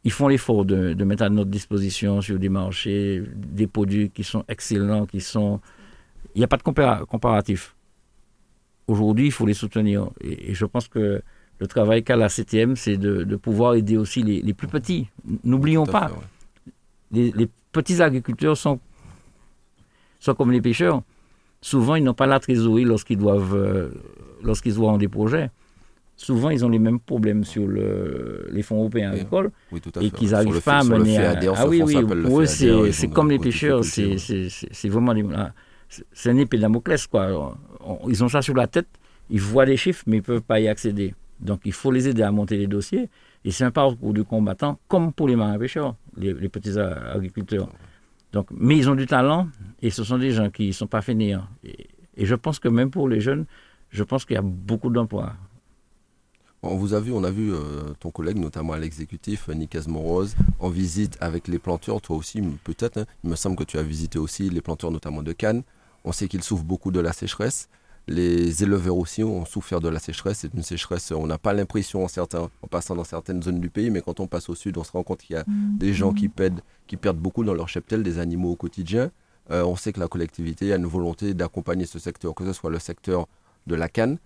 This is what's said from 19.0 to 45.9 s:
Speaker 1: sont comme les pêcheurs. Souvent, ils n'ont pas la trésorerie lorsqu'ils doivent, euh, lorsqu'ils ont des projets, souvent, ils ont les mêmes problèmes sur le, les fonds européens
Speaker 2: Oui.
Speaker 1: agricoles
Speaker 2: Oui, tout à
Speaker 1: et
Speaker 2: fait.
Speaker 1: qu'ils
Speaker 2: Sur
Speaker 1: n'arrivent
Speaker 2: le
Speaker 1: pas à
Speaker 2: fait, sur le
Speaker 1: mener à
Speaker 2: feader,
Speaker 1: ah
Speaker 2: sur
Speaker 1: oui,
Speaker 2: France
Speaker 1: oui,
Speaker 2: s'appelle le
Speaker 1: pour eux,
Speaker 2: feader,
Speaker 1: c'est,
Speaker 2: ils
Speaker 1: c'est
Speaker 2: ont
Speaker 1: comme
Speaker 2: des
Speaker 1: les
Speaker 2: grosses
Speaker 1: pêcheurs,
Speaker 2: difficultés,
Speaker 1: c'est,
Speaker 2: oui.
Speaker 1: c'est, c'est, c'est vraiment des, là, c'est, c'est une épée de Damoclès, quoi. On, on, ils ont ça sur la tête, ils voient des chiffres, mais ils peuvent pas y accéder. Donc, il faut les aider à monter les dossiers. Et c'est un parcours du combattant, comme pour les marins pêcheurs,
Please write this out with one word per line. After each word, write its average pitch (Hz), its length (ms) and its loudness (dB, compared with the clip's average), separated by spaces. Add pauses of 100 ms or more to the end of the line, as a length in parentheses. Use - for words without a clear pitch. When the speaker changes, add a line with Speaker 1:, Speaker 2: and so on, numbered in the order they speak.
Speaker 1:
sont 135 140 2
comme 123 180 4
les 123 80 6
pêcheurs. 131 420 2 (600)
Souvent, 135 340 4
ils 156 80 4
n'ont 123 100 4
pas 135 120 4
la 135 120 6
trésorerie 117 460 4
lorsqu'ils 113 340 2
doivent, 101 380 4
euh, 98 320 0 (560)
lorsqu'ils 110 360 0
ont 107 180 4
des 101 100 2
projets, 113 420 0 (680)
souvent, 131 340 0
ils 123 140 2
ont 120 40 4
les 113 100 4
mêmes 113 220 4
problèmes 107 440 0
sur 101 220 -4
le, 95 840 -4
les 104 120 -2
fonds 110 160 -4
européens 107 340 0
Speaker 2:
Oui. 101 80 -2
Speaker 1:
agricoles 185 300 0 (220)
Speaker 2:
Oui, 82 80 -8
tout 85 180 -14
à 90 40 0
Speaker 1:
et 104 80 2
Speaker 2:
fait. - 60 -12
Speaker 1:
qu'ils 113 120 2
Speaker 2:
Sur 107 100 4
Speaker 1:
n'arrivent 107 160 4
Speaker 2:
le - 60 2
Speaker 1:
pas 143 180 4
à - 20 6
Speaker 2:
fait, 131 60 4
sur 113 120 6
le 107 60 6
Speaker 1:
mener 107 140 4
à 87 160 4
Speaker 2:
feader, 92 200 2
Speaker 1:
ah 104 60 0
Speaker 2:
sur 139 80 4
Speaker 1:
oui, 170 100 6
Speaker 2:
France 156 100 4
Speaker 1:
oui, 147 60 4
Speaker 2:
s'appelle 107 240 4
le 85 100 2
Speaker 1:
pour 139 120 6
eux, 156 60 6
Speaker 2:
feader, 151 100 0 (260)
Speaker 1:
c'est, 104 60 6
Speaker 2:
ils 101 60 2
Speaker 1:
c'est - 120 0
Speaker 2:
ont 80 40 -2
Speaker 1:
comme 151 180 4
Speaker 2:
des 143 60 4
Speaker 1:
les 135 40 2
Speaker 2:
grosses - 140 0
Speaker 1:
pêcheurs, 139 280 2
Speaker 2:
difficultés, 101 380 0
Speaker 1:
c'est, 104 160 -4
Speaker 2:
oui. 92 160 -2
Speaker 1:
c'est, - 160 -12
c'est, - 80 -14
c'est - 140 -4
vraiment 117 260 2
des, 107 80 2
là, 95 300 -4 (360)
c'est, - 240 -20
c'est - 200 0
une 127 60 6
épée 131 180 2
de 107 60 4
Damoclès, 120 440 2
quoi. 92 500 0 (280)
On, - 200 -8
on, - 40 -4
ils 117 160 4
ont 123 40 2
ça 135 140 2
sur 135 120 -2
la 123 120 4
tête, - 220 -2 (420)
ils 107 100 2
voient 120 260 4
des 135 100 6
chiffres, - 300 0
mais 110 120 4
ils 98 40 0
peuvent 117 200 0
pas 110 180 2
y 110 80 2
accéder. 104 460 -2 (260)
Donc, 95 240 -4
il 98 80 -4
faut - 180 0
les 127 180 2
aider 113 140 2
à 101 100 4
monter 104 240 0
les 101 100 0
dossiers. 101 420 -2 (360)
Et 95 80 -2
c'est 135 120 -2
un 123 60 2
parcours 123 420 2
du 104 120 2
combattant, 110 540 0 (100)
comme 170 240 2
pour 147 160 0
les 123 80 4
marins 104 220 2
pêcheurs, 131 360 -4 (220)